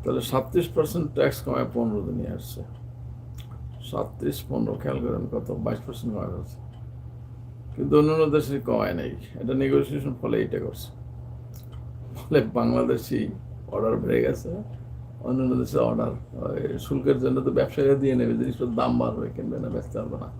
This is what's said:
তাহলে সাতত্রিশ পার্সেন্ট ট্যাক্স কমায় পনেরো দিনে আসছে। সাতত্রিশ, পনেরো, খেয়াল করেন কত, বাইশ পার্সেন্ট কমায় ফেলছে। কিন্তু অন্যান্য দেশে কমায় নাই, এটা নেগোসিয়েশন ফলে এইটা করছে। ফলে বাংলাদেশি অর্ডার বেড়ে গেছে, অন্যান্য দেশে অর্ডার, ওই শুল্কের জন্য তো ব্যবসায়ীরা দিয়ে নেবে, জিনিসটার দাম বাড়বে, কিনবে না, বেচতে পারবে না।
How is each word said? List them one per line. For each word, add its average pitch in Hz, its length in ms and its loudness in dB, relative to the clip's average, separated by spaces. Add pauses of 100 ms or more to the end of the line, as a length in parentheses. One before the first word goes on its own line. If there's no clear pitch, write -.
তাহলে 127 180 0
সাতত্রিশ 170 460 2
পার্সেন্ট 151 460 0
ট্যাক্স 139 280 2
কমায় 131 320 0
পনেরো 110 280 2
দিনে 95 280 -2
আসছে। - 340 -8 (1300)
সাতত্রিশ, - 580 -2
পনেরো, 57 240 0
খেয়াল 67 340 -2
করেন - 240 -2
কত, 117 200 -4
বাইশ 117 280 -2
পার্সেন্ট 120 360 -6
কমায় 95 140 -4
ফেলছে। - 280 -8 (1200)
কিন্তু 143 240 6
অন্যান্য 156 260 6
দেশে 143 340 2
কমায় 113 340 2
নাই, 71 220 -4 (200)
এটা 123 180 -2
নেগোসিয়েশন 139 680 4
ফলে - 160 2
এইটা - 220 0
করছে। - 320 -6 (1200)
ফলে 151 260 6 (120)
বাংলাদেশি 123 760 4 (440)
অর্ডার 110 260 2
বেড়ে 117 240 4
গেছে, 175 420 0 (580)
অন্যান্য 127 340 2
দেশে 123 240 2
অর্ডার, 117 320 2 (320)
ওই - 360 -2
শুল্কের 135 400 2
জন্য 131 220 2
তো 127 100 2
ব্যবসায়ীরা 139 440 4
দিয়ে 135 200 4
নেবে, 117 180 4
জিনিসটার 123 420 0
দাম 123 240 4
বাড়বে, 113 360 0
কিনবে - 240 -4
না, 117 100 -4
বেচতে - 300 -4
পারবে - 180 -6
না। 117 100 -8 (120)